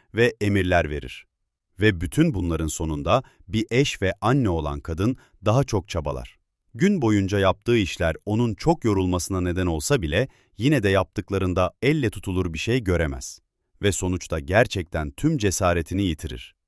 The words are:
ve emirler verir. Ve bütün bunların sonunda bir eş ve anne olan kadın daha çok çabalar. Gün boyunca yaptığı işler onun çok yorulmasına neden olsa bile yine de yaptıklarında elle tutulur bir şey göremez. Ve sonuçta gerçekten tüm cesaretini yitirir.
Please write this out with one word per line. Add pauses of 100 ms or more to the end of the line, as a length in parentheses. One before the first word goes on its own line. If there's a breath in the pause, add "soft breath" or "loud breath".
(140)
ve
emirler
verir. (540)
Ve
bütün
bunların
sonunda (260 soft breath)
bir
eş
ve
anne
olan
kadın (280 soft breath)
daha
çok
çabalar. (360)
Gün
boyunca
yaptığı
işler (100)
onun
çok
yorulmasına
neden
olsa
bile (300 soft breath)
yine
de
yaptıklarında (100)
elle
tutulur
bir
şey
göremez. (420)
Ve
sonuçta
gerçekten
tüm
cesaretini
yitirir.